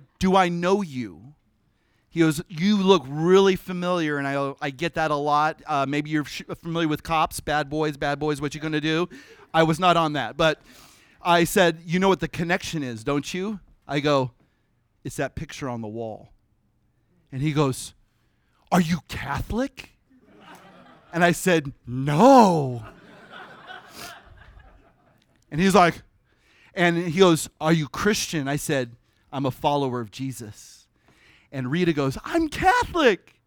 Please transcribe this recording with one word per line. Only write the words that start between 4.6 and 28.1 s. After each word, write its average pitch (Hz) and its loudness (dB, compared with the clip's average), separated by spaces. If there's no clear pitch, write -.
"I 147 -6
get 143 -8
that 160 -2
a 151 -2
lot. 147 0
Uh, 143 -2
maybe 147 -2
you're 151 -2
sh-, - -14
familiar 165 -2
with 151 -4
Cops, 165 -2
Bad 147 -4
Boys, 151 -4
Bad 143 -4
Boys, 151 -4
What 147 -6
You 151 -12
Gonna 156 -4
Do?" 160 -2
I 165 4
was 160 0
not 175 4
on 156 0
that, 131 -6
but 160 0
I 175 4
said, 170 2
"You 175 -2
know 190 2
what 190 2
the 160 -4
connection 170 -4
is, 117 -10
don't 143 -4
you?" 196 -8
I 143 -4
go, 139 0
"It's - -14
that 139 -6
picture - -10
on 120 -8
the 110 -12
wall." 107 -12
And 135 -6
he 156 0
goes, 139 -2
"Are - 4
you 165 -2
Catholic?" - -8
And 170 -2
I 175 6
said, 165 0
"No." 147 6
And 147 -2
he's 190 4
like, 175 4
and 175 2
he 175 -2
goes, 175 4
"Are 156 2
you 156 2
Christian?" 165 -2